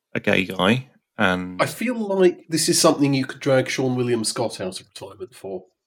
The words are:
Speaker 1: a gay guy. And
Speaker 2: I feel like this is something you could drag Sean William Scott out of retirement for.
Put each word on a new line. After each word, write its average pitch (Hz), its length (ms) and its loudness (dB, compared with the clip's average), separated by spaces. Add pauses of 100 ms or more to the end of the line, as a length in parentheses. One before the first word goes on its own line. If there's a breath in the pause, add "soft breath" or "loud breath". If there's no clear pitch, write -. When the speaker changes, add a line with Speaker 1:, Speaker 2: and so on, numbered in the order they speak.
(140)
Speaker 1:
a - 60 -6
gay 95 260 2
guy. 98 420 0 (300)
And 90 420 0
Speaker 2:
I 151 60 2
feel 226 300 -4
like 196 520 2
this 156 220 0
is - 100 2
something 143 320 4
you 135 140 0
could - 140 -14
drag 131 280 2
Sean 131 260 -2
William 120 300 0
Scott - 340 -4
out 95 220 -8
of - 80 -20
retirement 101 460 -16
for. 95 300 -10 (220)